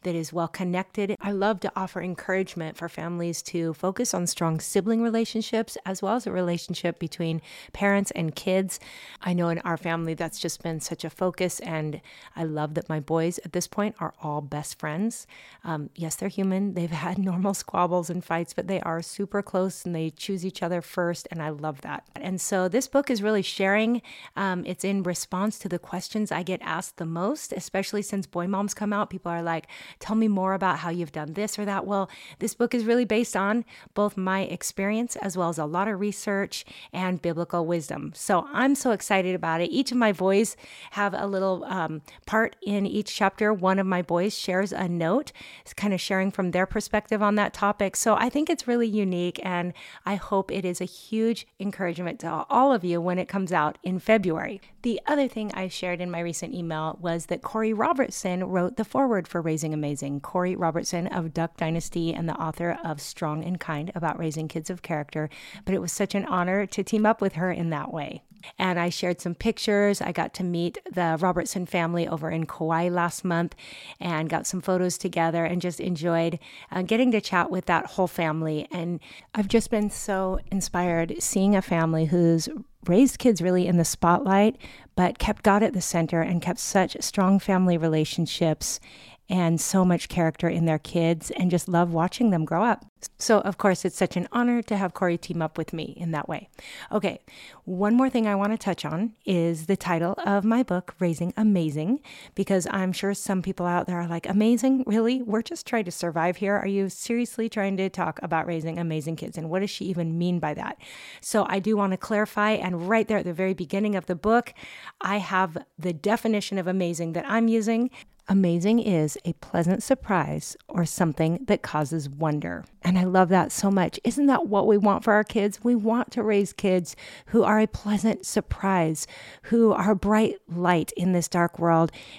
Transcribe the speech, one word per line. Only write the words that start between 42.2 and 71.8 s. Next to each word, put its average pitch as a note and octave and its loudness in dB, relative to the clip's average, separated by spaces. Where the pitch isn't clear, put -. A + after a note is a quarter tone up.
part A3 0
in G3+ 0
each G3+ -4
chapter. G#3+ 2
One F#3+ 2
of F#3+ 2
my F3+ 0
boys F3 0
shares F#3 -2
a F#3 -2
note, F3 0
kind G3+ 0
of F3 -2
sharing F#3+ 0
from F#3 -2
their F3+ 2
perspective G#3+ -2
on G#3 4
that G#3 2
topic. G3+ 0
So G#3+ 4
I A#3 2
think D4 -2
it's - -2
really A#3+ 2
unique, F3+ 0
and F3 -2
I G3 -2
hope F#3+ -2
it F#3 -4
is F3 -2
a F#3 -2
huge A3 -2
encouragement F3+ -4
to D#3+ -4
all C#4 6
of G#3 2
you E3+ 0
when F3+ 0
it F3 -4
comes F#3+ -2
out D3+ 2
in F#3 -2
February. F#3 0
The A#3 -2
other C#4+ 2
thing G#3+ -6
I F#3+ -6
shared F3 -4
in F3+ -4
my E3+ -4
recent E3+ -6
email D#3+ -4
was E3+ -4
that - -4
Corey A3 0
Robertson G#3 0
wrote F#3 0
the A3 -2
foreword A#3 0
for E3+ -4
Raising D#3 0
Amazing. C#3+ -4
Corey F3+ -2
Robertson E3+ -2
of E3 -4
Duck E3 -2
Dynasty E3 -2
and E3 -2
the - -4
author E3+ -2
of D3+ -6
Strong D#3 -4
and F3 -4
Kind D#3+ -6
about D#3+ -2
raising D#3 -4
kids D#3+ -8
of F3+ -8
character. D#3 -4
But F#3 0
it - 0
was E3 -6
such - -2
an G3+ 0
honor F#3 0
to F#3+ -4
team G#3+ 0
up A3 4
with G3 0
her F3+ 0
in E3+ -2
that C#3+ -4
way. D3+ -8
And F3+ 0
I F3 2
shared F3+ -2
some F3 -4
pictures. G3+ 2
I - -4
got - -4
to - -6
meet F3 -2
the E3+ 0
Robertson F3+ 0
family E3+ 0